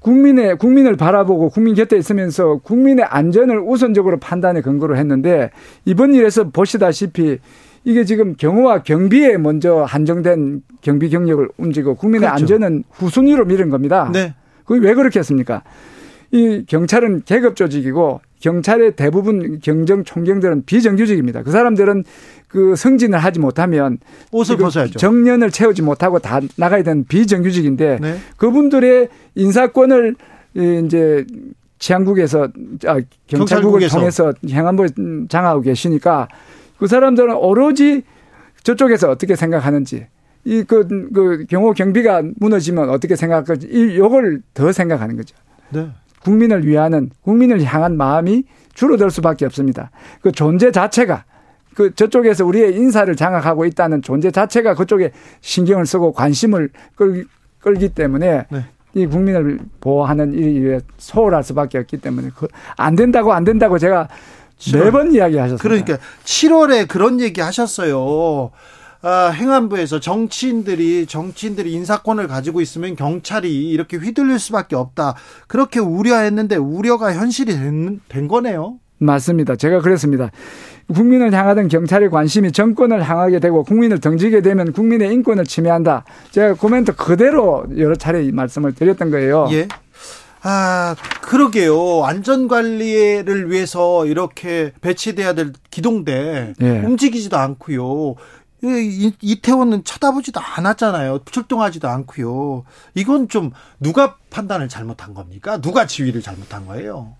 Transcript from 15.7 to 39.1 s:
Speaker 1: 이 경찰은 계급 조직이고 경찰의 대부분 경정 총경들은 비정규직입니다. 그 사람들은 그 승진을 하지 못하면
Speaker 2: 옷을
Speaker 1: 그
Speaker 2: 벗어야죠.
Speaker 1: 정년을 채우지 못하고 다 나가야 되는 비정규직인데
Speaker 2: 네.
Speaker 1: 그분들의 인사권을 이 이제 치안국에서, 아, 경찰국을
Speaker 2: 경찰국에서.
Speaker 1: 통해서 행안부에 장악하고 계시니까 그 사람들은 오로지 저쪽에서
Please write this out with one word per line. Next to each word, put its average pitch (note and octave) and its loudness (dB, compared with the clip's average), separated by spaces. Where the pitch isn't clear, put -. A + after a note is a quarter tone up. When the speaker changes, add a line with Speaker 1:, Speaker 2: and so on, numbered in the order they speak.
Speaker 1:
이 A#3 0
경찰은 F#3 0
계급 A#3+ 0
조직이고 C#3+ 0
경찰의 G3+ 2
대부분 E3 -2
경정 E3 0
총경들은 E3+ -2
비정규직입니다. G3 0
그 B2+ -6
사람들은 G3+ 2
그 F#3+ 2
승진을 A#3+ 2
하지 E3+ 0
못하면 C#3+ 0
Speaker 2:
옷을 A3 0
Speaker 1:
그 F#3 2
Speaker 2:
벗어야죠. C#3 -2
Speaker 1:
정년을 A#3 4
채우지 G3+ 0
못하고 E3+ 0
다 C3 -2
나가야 F3 0
되는 D3+ -2
비정규직인데 E3+ 0
Speaker 2:
네. D#3 -6
Speaker 1:
그분들의 B3+ 4
인사권을 A#3+ 2
이 F3 0
이제 D#3 2
치안국에서, F3+ 0
아, D3 0
경찰국을 G3+ 2
Speaker 2:
경찰국에서. E3+ 2
Speaker 1:
통해서 E3+ 0
행안부에 E3+ 0
장악하고 E3 0
계시니까 C#3+ 0
그 G3+ -2
사람들은 B3 4
오로지 C#4 2
저쪽에서 A3+ 2